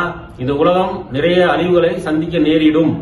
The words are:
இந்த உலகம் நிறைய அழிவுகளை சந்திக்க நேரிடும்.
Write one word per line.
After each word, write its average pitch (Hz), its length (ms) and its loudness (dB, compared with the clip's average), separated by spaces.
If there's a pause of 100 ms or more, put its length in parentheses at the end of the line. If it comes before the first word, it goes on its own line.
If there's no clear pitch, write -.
(380)
இந்த 127 160 -4
உலகம் 180 580 0
நிறைய 170 380 2
அழிவுகளை 170 500 2
சந்திக்க 165 380 -4
நேரிடும். 156 640 2